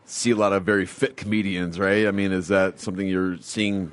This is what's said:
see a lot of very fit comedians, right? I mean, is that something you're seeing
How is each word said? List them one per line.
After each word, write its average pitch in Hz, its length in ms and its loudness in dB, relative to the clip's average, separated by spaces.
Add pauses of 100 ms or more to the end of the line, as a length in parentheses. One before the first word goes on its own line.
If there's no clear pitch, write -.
see - 260 -2
a 113 60 4
lot 104 160 2
of 98 100 2
very 98 240 2
fit - 300 -4
comedians, 95 640 -2
right? 101 260 4
I 101 60 2
mean, 98 180 0
is 92 160 -2
that 95 320 2
something 95 300 -6
you're 92 300 0
seeing 101 540 -4